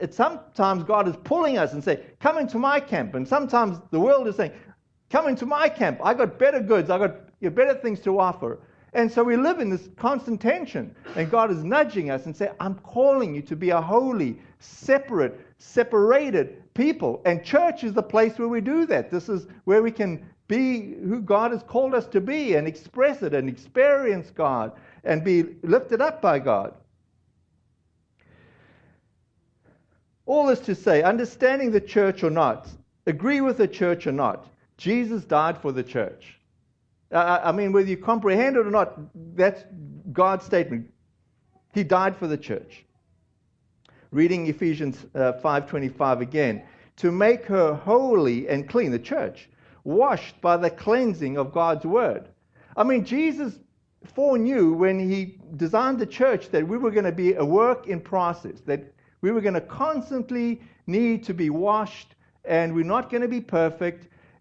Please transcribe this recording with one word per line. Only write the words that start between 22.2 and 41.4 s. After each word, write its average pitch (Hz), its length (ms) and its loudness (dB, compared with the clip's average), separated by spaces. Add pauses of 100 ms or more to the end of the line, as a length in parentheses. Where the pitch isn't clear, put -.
be 262 320 -2
and 147 120 0
express 262 560 -2
it 147 120 -4
and 131 160 -2
experience 254 800 0
God 127 420 -2 (320)
and 156 180 0
be 175 220 2 (180)
lifted 226 380 0
up 311 220 -2
by 160 160 4
God. 113 340 -2 (3500)
All 294 220 2
this 262 140 4
to 196 140 -4
say, 160 280 4
understanding 247 680 0
the 208 120 2
church 196 420 0
or 160 60 2
not, 151 360 0 (400)
agree 208 360 0
with 262 160 0
the 202 100 4
church 175 380 -2
or 143 60 -2
not, 127 360 -2 (300)
Jesus 220 460 -2
died 156 340 0
for 143 120 -6
the 127 120 -4
church. - 560 -8 (760)
I, - 40 2
I, 175 320 2
I 160 40 4
mean, 196 200 -2
whether 196 160 4
you 185 100 -4
comprehend 208 580 0
it 226 100 2
or 202 40 -4
not, 202 280 0 (380)
that's 190 280 2 (480)
God's 185 340 2
statement. 123 440 -2 (840)